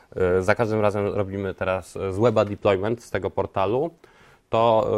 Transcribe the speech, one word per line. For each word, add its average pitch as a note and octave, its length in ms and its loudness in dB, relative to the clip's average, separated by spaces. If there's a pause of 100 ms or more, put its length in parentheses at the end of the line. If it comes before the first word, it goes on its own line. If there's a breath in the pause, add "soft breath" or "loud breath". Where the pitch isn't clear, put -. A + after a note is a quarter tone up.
(160 loud breath)
e, F#2 260 2
za F#2+ 140 2
każdym A2 260 0
razem G#2 260 0
robimy G2 460 -4
teraz, F#2 440 -6
e, F#2+ 160 -4
z F#2+ 60 -4
weba A2 260 4
deployment G2+ 580 0
z - 80 -20
tego F#2+ 180 -4
portalu, G2+ 640 -2 (560 loud breath)
to, A2+ 480 2